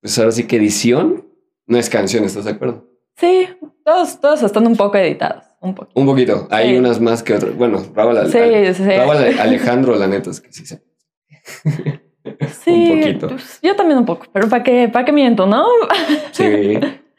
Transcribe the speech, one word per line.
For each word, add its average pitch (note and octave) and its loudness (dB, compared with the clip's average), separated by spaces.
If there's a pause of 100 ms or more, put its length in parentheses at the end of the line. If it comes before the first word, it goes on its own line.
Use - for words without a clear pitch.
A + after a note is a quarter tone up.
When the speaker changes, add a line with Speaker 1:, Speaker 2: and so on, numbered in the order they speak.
Speaker 1:
pues, - -6
ahora A2+ 4
sí A2+ -2
que A#2 0
edición, A#2 0 (400)
no A#2 0
es A2+ -4
canción, G#2+ 0
¿estás G2+ -6
de G#2+ -6
acuerdo? A#2 -10 (280)
Speaker 2:
Sí, F#4 2 (360)
todos, E4+ 0
todos D4 2
están G#3+ 2
un A#3 2
poco G3+ 0
editados, D#3+ -2 (180)
un F#3 -8
poco. - -16
Speaker 1:
Un C3+ 2
poquito, A#2+ 0
hay A2+ 0
Speaker 2:
Sí. B2 4
Speaker 1:
unas A#2+ 2
más A#2 0
que A#2 -2
otras. - -2
Bueno, G#2 -2 (120)
Raúl A#2 2
Ale-, G#2 0
Speaker 2:
Sí, A#3+ 0
Speaker 1:
Ale-, A3 2
Speaker 2:
sí, F#3 -4
sí. G3 0
Speaker 1:
Raúl D3 2
Ale-, B2 2
Alejandro, B2 0
la G2 0
neta F#2+ -4
es - -12
que - -20
sí - -20
se - -20 (1800)
Speaker 2:
Sí, E4+ 0
Speaker 1:
<laughs> E4+ 4
un D#4+ 2
poquito. - -2
Speaker 2:
pues, - -16
yo F#4+ 2
también E4+ 2
un A#3+ 2
poco, E3+ -6
pero G3+ -2
¿pa' A#3+ 0
qué, B3 2
pa' B3 0
qué B3+ 0
miento, B3+ 2
no? A#3+ 2 (340)
<laughs> D4+ -4
Speaker 1:
Sí. G#3 0 (400)